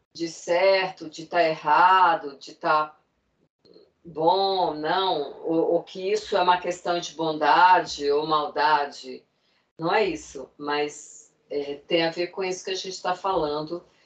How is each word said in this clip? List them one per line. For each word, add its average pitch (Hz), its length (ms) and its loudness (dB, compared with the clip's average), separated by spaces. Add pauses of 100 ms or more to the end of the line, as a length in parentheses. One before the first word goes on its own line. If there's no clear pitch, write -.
(140)
de 165 140 -6
certo, 180 840 0
de 160 160 -16
tá 175 180 2
errado, 156 960 4
de - 180 -20
tá 156 420 0 (1080)
bom, 170 720 0
não, 160 680 -2
ou, 165 300 0
ou 170 100 0
que 190 280 -6
isso 208 240 -4
é 185 60 2
uma 180 160 4
questão 175 420 -4
de - 160 -12
bondade 156 960 4
ou 151 140 2
maldade. 147 1000 -2 (540)
Não 165 160 -2
é 214 120 2
isso, 156 520 -8
mas, 147 760 -8 (160)
é, 143 260 -6 (120)
tem 165 180 2
a 160 60 -2
ver 175 160 -4
com 190 160 -8
isso 185 200 -6
que 196 80 -8
a 185 40 -4
gente 185 260 -10
tá 180 140 -4
falando, 160 680 -4 (220)